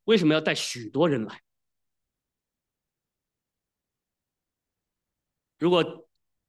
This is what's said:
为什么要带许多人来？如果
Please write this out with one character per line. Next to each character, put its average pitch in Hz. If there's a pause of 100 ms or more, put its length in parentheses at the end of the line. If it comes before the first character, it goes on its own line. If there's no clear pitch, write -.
为 220
什 170
么 151
要 156
带 156
许 120
多 160
人 131
来？ - (4000)
如 165
果 165 (400)